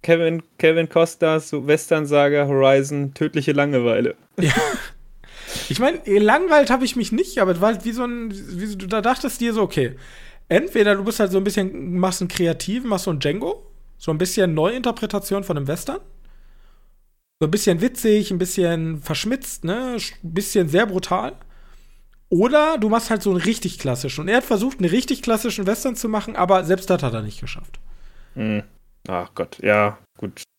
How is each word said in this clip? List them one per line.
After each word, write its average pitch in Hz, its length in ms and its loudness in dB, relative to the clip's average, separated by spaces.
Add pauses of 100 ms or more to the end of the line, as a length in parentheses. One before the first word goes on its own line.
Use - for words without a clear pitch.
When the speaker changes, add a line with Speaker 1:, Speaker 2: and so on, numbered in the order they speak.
Speaker 1:
Kevin, 165 420 2 (140)
Kevin 160 320 4
Costners 160 640 0
Western-Saga 147 920 2
Horizon, 139 680 2
tödliche 151 400 -2
Langeweile. 123 600 2 (220)
Speaker 2:
Ja. 165 160 2 (1160)
Ich 135 100 -4
mein, 311 240 0
gelangweilt 269 680 4
hab 254 120 2
ich 247 140 -2
mich 220 160 -2
nicht, 277 260 -2
aber 190 120 4
es 170 100 0
war 220 120 4
halt - 120 -8
wie 233 80 -4
so 247 100 -4
ein, 240 280 -6
wie 190 340 -10
so, 208 120 -8
du 185 100 -10
da 214 140 -2
dachtest 247 380 -2
dir 233 140 0
so, 220 80 0
okay, 131 340 0 (540)
entweder 208 460 4
du 196 100 -4
bist 220 160 -2
halt 190 100 2
so 190 60 2
ein 190 80 2
bisschen, 185 520 -2
machst 180 240 0
einen 175 60 -2
Kreativen, 185 640 -2
machst 185 160 -2
so 185 60 -2
einen 147 100 -2
Django, 226 440 -4 (320)
so - 140 -4
ein 156 60 -2
bisschen 180 360 2
Neuinterpretation 202 920 -2
von 170 100 -2
einem 139 120 -4
Western, 269 340 -6 (1400)
so 156 60 2
ein 156 40 0
bisschen 185 300 2
witzig, 214 500 2
ein 180 80 -2
bisschen 170 640 -2
verschmitzt, - 600 -6
ne, 240 360 -4
sch-, - 140 -10 (100)
ein 165 100 -10
bisschen 185 360 0
sehr 185 160 4
brutal, 180 520 -4 (920)
oder 302 500 4
du 214 100 0
machst 226 220 0
halt 214 100 0
so 202 80 0
einen 180 120 2
richtig 208 380 -2
klassischen. 131 420 -4
Und 170 60 -6
er 220 100 2
hat 254 60 2
versucht, 240 360 -2
einen 180 100 2
richtig 247 320 0
klassischen 220 460 -2
Western 233 280 -2
zu 226 140 -6
machen, 214 260 -4
aber 185 280 4
selbst 185 260 0
das 175 140 2
hat 120 100 -2
er 110 80 -4
nicht 104 200 -10
geschafft. - 380 -12 (560)
Speaker 1:
Hm. 107 280 -2 (440)
Ach 90 280 -4
Gott, - 260 -6
ja, 104 380 2 (180)
gut. - 260 -12 (160)